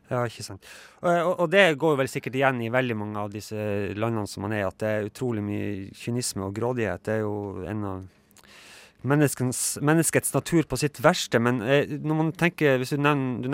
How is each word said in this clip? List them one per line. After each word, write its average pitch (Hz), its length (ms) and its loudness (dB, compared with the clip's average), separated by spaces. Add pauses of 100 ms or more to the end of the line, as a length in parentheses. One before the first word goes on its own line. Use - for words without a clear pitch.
(100)
Ja, 123 160 -2
ikke 113 160 -10
sant. 98 220 -14 (400)
Og, 180 40 2
og, 170 240 2 (120)
og 165 80 -2
det 180 260 6
går 147 220 2
vel 131 100 0
sikkert 131 240 -8
igjen 135 300 2
i 113 100 -4
veldig 123 240 2
mange 104 220 -6
av 104 100 -4
disse 104 240 -10 (400)
landene 107 320 -2
som 98 160 -8
man 107 140 -2
er, 104 100 -2
at 90 160 -8
det 110 80 -2
er 107 160 -2
utrolig 110 400 -4
mye 101 220 -4 (260)
kynisme 117 540 -4
og 95 80 -6
grådighet. 113 500 -2
Det 110 80 0
er 110 80 0
jo 101 480 -6
en 107 160 -4
av 92 140 -6 (1080)
menneskens, 131 720 2
menneskets 151 560 2
natur 147 320 2
på 131 160 -4
sitt 147 240 -4
verste, 165 320 4
men, 120 240 2
eh, 135 320 2
når 151 300 -2
man 160 100 -2
tenker, 147 480 2
hvis 127 140 -6
du - 20 -2
nevn-, 139 400 2
du 120 160 -6